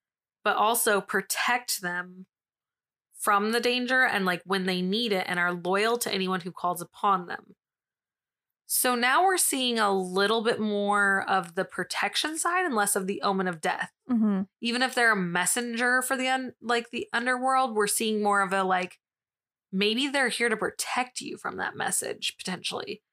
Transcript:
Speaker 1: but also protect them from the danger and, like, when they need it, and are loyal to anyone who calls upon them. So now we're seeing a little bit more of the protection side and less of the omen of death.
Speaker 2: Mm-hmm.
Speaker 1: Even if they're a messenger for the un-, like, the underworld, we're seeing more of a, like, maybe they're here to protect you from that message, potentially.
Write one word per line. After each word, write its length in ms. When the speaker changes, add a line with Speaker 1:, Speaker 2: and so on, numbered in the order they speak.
Speaker 1:
but 140
also 440
protect 800
them 440
from 360
the 80
danger 420
and, 220
like, 200
when 200
they 160
need 320
it, 140
and 120
are 140
loyal 460
to 140
anyone 280
who 100
calls 300
upon 460
them. 280
So 300
now 280
we're 140
seeing 400
a 160
little 480
bit 180
more 720
of 260
the 100
protection 720
side 280
and 80
less 220
of 100
the 160
omen 260
of 140
death. 300
Speaker 2:
Mm-hmm. 340
Speaker 1:
Even 200
if 140
they're 160
a 60
messenger 840
for 160
the 120
un-, 320
like, 280
the 240
underworld, 640
we're 120
seeing 360
more 180
of 100
a, 120
like, 340
maybe 360
they're 220
here 200
to 80
protect 640
you 160
from 200
that 200
message, 600
potentially. 760